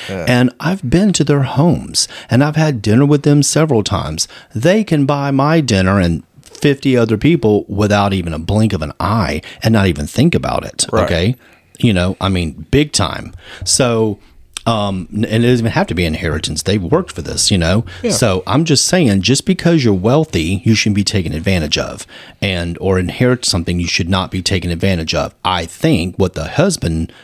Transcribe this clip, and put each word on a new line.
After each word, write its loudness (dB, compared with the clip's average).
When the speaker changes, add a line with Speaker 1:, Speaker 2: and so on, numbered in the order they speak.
Speaker 1:
Yeah. -6
Speaker 2:
And 4
I've -4
been 4
to 0
their 2
homes, 0
and 4
I've -2
had 0
dinner 4
with 2
them 6
several 2
times. -4
They 2
can 2
buy -2
my 2
dinner 2
and 0
fifty 0
other 2
people 2
without 0
even -4
a -6
blink 0
of -4
an -8
eye -2
and 2
not 4
even -2
think 2
about -2
it. -6
Speaker 1:
Right. 2
Speaker 2:
Okay. 0
You 4
know, 0
I -2
mean, -4
big 2
time. -4
So, 0
um, -2
n-, -2
and 0
it 2
doesn't 2
even -2
have -2
to -4
be 0
inheritance. -4
They've 0
worked -2
for -10
this, -4
you 2
know? 2
Speaker 1:
Yeah. 0
Speaker 2:
So 0
I'm 0
just 2
saying, 2
just 0
because 2
you're 4
wealthy, 0
you 4
shouldn't 0
be 2
taken -2
advantage -2
of -8
and, -4
or 2
inherit 0
something -2
you -2
should -2
not 0
be -6
taken -2
advantage -2
of. -4
I -2
think -2
what 0
the -8
husband, -2